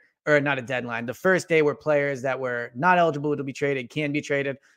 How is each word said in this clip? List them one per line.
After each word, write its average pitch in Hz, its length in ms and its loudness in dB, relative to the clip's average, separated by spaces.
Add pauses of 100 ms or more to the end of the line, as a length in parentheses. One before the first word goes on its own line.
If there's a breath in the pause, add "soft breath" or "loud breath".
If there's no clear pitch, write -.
(260 soft breath)
or 147 140 4
not 139 180 0
a 127 40 -6
deadline, 120 440 -6
the 120 80 -6
first 185 360 0
day 160 120 4
where 147 140 2
players 143 460 0
that 131 180 -4
were 120 340 -6
not 175 240 2
eligible 147 380 2
to 143 80 -6
be 139 80 -8
traded 135 380 -2
can 147 240 -4
be 147 80 -2
traded. 139 340 -2 (220 soft breath)